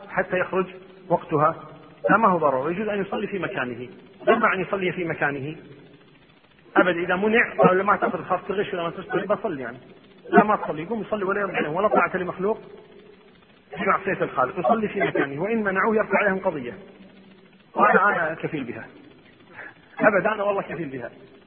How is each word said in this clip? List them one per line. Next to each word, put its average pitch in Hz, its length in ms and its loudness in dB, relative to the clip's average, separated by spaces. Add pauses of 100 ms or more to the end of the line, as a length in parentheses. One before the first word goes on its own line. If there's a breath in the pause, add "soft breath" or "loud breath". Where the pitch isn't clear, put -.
حتى 185 300 -2
يخرج 185 260 0 (440)
وقتها؟ 160 460 2 (540)
لا، 190 80 8
ما 220 100 6
هو 180 100 6
ضرورة، 143 340 2
يجوز 208 160 -4
أن 202 140 -2
يصلي 202 260 -4
في 190 120 -6
مكانه. 127 480 -6 (420)
أما 220 240 4
أن 190 80 -2
يصلي 180 300 -2
في 175 120 -6
مكانه 151 520 -4 (1200)
أبد، 180 200 4
إذا 180 180 -2
منع 214 420 2
قال: 185 260 6
"ما 202 120 4
تأخذ 185 280 -4
خاص 180 240 -2
تغش 196 260 -4
ولا 175 100 -4
ما 170 60 -2
تشتغل 170 380 -6
بصلي"، 190 340 -2
يعني 123 160 -10 (520)
لا، 208 140 8
ما 214 120 2
تصلي، 156 280 -6
يقوم 208 180 -6
يصلي 202 220 -4
ولا 196 180 -2
يرجع 190 180 -4
له، 156 100 -2
ولا 185 180 0
طاعة 175 300 2
لمخلوق 185 420 -4 (1160)
في 190 80 -6
معصية 180 380 0
الخالق، 131 360 -2
يصلي 214 280 2
في 202 120 -4
مكانه، 151 420 -2
وإن 214 220 0
منعوه 196 320 2
يرفع 196 220 2
عليهم 190 220 2
قضية، 151 380 -4 (960)
وأنا، - 340 6
أنا 170 240 0
كفيل 156 300 -6
بها 110 240 -10 (1120 loud breath)
أبد، 196 280 4
أنا 208 160 -2
والله 202 180 0
كفيل 165 280 -8
بها. 123 200 -10 (380)